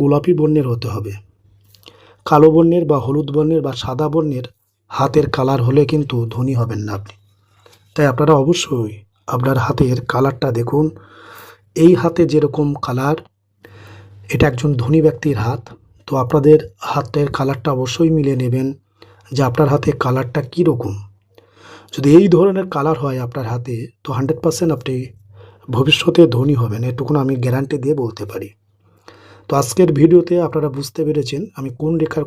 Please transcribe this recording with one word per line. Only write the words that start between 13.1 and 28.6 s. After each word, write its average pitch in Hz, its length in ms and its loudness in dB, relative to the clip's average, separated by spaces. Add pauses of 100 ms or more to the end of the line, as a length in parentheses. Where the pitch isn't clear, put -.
এটা 139 180 2
একজন 147 240 -2 (100)
ধনী 143 200 2
ব্যক্তির 151 440 0
হাত, 127 160 -4 (460)
তো - 100 -8
আপনাদের 143 400 4 (340)
হাতের 147 400 -4
কালারটা 139 400 -4
অবশ্যই 131 460 0
মিলিয়ে 139 260 0
নেবেন 127 240 0 (640)
যে 135 120 0
আপনার 135 260 2
হাতে 143 200 0 (140)
কালারটা 127 380 -2 (100)
কীরকম। 120 420 -2 (1000)
যদি 135 240 0
এই 196 200 8
ধরনের 190 340 2
কালার 151 340 -2
হয় 131 220 -4
আপনার 120 260 -8
হাতে, 120 240 -8 (260)
তো - 120 -14
হান্ড্রেড 135 280 -2
পার্সেন্ট 165 360 0
আপনি 131 180 -6 (760)
ভবিষ্যতে 147 520 2 (140)
ধনী 139 260 2
হবেন, 107 220 -4
এটুকুন 127 400 -4
আমি 135 100 0 (100)
গ্যারান্টি 135 340 -2
দিয়ে 135 260 -2
বলতে 104 220 -8
পারি। 98 240 -12 (1000)